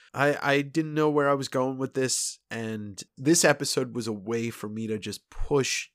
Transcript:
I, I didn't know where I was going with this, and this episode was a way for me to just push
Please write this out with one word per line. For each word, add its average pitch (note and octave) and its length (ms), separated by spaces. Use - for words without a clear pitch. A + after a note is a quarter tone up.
I, C#3 280
I C#3+ 200
didn't D3+ 320
know D3+ 160
where D3 200
I C#3+ 40
was C3+ 160
going C3 280
with C3 180
this, - 440
and A2 540
this D3+ 260
episode C3+ 500
was A2+ 140
a A2+ 60
way A2+ 360
for G#2+ 200
me A2 180
to G#2+ 100
just G2+ 320
push - 640